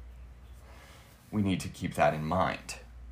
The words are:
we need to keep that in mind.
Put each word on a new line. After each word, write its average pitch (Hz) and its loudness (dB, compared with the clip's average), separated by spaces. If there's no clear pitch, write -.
we 107 4
need 95 4
to 95 -6
keep 85 -4
that 78 8
in 76 -2
mind. 80 0